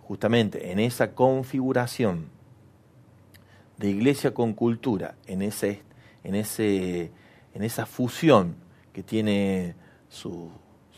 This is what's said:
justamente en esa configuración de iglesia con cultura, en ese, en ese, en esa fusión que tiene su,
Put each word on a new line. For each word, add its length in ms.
justamente 680
en 60
esa 360
configuración 1120
de 140
iglesia 420
con 220
cultura, 640
en 160
ese, 400
en 140
ese, 760
en 80
esa 240
fusión 720
que 100
tiene 720
su, 420